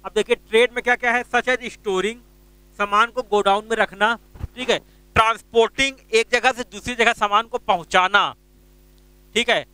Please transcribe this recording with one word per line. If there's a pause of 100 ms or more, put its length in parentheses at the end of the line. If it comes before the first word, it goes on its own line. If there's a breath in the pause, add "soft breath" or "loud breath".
अब
देखिए,
trade
में
क्या
क्या
है?
such
as
storing, (600)
सामान
को (100)
गोडाउन
में
रखना, (420)
ठीक
है, (360 soft breath)
transporting, (160)
एक
जगह
से
दूसरी
जगह
सामान
को
पहुंचाना, (1040)
ठीक
है?